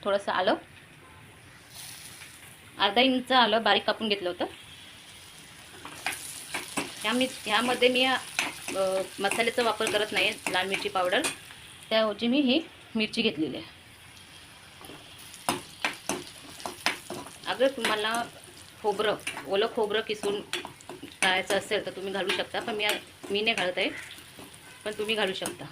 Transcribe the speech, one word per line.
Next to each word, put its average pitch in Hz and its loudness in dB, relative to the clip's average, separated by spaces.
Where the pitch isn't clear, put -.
थोडंसं 202 0
आलं, 190 4
अर्धा 202 6
इंच 254 4
आलं 226 6
बारीक 214 4
कापून 220 0
घेतलं 202 0
होतं. 175 -2
ह्या 214 0
मी, 254 4
ह्यामध्ये 240 4
मी, 254 6
अ, 190 0
मसाल्याचा 226 2
वापर 220 2
करत 208 2
नाही, 202 4
लाल 185 2
मिरची 196 -2
पावडर, 190 2
त्याऐवजी 220 2
मी 262 4
ही 269 6
मिरची 214 0
घेतलेली 208 0
आहे. - -14
अगर 226 4
तुम्हाला 226 2
खोबरं, 202 4
ओलं 196 4
खोबरं 214 2
किसून 208 -2
करायचं 185 2
असेल 190 -2
तर 185 -6
तुम्ही 190 -6
घालू 190 -2
शकता, 185 0
पण 226 -4
मी, 208 0
मी 202 2
नाही 220 2
घालत 180 0
आहे, 202 2
पण 214 -4
तुम्ही 214 0
घालू 196 2
शकता. - -6